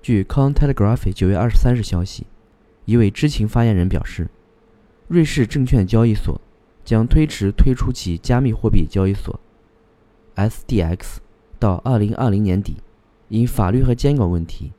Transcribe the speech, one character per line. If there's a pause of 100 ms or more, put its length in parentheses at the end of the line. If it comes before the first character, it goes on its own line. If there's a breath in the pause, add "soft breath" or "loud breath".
据
Cointelegraph
九
月
二
十
三
日
消
息， (600)
一
位
知
情
发
言
人
表
示， (800)
瑞
士
证
券
交
易
所 (440)
将
推
迟
推
出
其
加
密
货
币
交
易
所 (960)
S
D
X (380)
到
二
零
二
零
年
底， (500)
因
法
律
和
监
管
问
题。